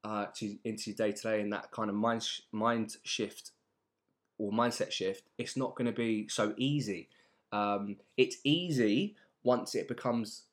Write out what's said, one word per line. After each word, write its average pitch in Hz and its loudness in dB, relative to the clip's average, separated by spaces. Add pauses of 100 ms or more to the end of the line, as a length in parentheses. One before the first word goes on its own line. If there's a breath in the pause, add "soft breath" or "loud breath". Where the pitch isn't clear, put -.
uh, 107 -2
to, 104 -4
into 107 -4
your 104 -6
day-to-day 107 2
and 104 0
that - -4
kind 110 -2
of 101 0
mind 113 2
sh-, - -6 (100)
mind 110 0
shift - -6 (840)
or 104 -2
mindset 117 2
shift, - -2 (100)
it's - -4
not 131 -2
gonna 120 0
be 110 0
so 107 0
easy. 117 -2 (440 soft breath)
Um, 101 0 (180)
it's - 4
easy 151 2 (300 loud breath)
once - 2
it 107 -2
becomes 117 -2 (100)